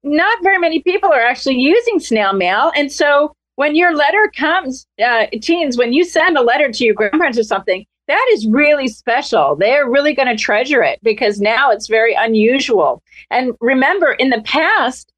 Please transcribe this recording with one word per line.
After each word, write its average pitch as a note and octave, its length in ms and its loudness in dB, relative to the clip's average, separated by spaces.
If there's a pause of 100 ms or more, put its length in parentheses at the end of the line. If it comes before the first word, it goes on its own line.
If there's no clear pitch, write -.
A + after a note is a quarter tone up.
not F4 400 0
very F#4+ 140 2
many D#4+ 240 0
people F#4+ 300 0
are C4+ 100 4
actually B3+ 340 -2
using F#4+ 420 2
snail G#3+ 340 -2
mail. G3 440 0
And C#4+ 160 -2
so D4 400 2 (240)
when D4 200 -2
your F4 180 2
letter D#4+ 420 0
comes, D4+ 500 -4 (180)
uh, A#3 220 2 (160)
teens, E4 340 -2
when A#3+ 160 0
you D#4+ 120 2
send E4+ 340 0
a C4 40 2
letter C4 280 2
to A#3 140 -4
your G#3+ 100 2
grandparents B3 440 -2
or A3+ 40 0
something, G3+ 420 -4 (240)
that G4+ 240 0
is A3 140 0
really C#4 420 2
special. A3 680 -2
They're B3 320 2
really C#4+ 260 0
gonna B3 220 -2
treasure A#3+ 460 0
it C#3+ 200 -2
because G#3 380 0
now A3+ 300 0
it's G#3+ 180 -2
very A3 260 2
unusual. A3+ 880 0 (280)
And B3 300 -2
remember, C4+ 520 0
in C4 180 -2
the A#3 120 -2
past D#4 760 -2